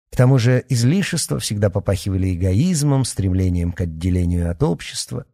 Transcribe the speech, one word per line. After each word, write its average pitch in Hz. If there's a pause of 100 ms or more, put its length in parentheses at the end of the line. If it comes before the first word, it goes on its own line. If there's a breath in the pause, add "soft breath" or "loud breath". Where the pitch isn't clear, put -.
(100)
К -
тому 131
же 123
излишества 139
всегда 104
попахивали 95
эгоизмом, 135
стремлением 90
к 90
отделению 87
от 85
общества. -